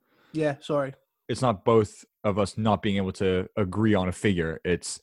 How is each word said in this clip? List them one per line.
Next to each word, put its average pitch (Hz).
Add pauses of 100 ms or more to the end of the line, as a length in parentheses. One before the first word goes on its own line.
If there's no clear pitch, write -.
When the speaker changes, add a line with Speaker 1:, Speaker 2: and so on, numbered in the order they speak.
(340)
Speaker 1:
Yeah, 151
sorry. 139 (360)
Speaker 2:
It's 127
not 117
both 113 (200)
of 104
us -
not 110
being 98
able 95
to 92 (100)
agree 104
on 92
a 90
figure. 85
It's -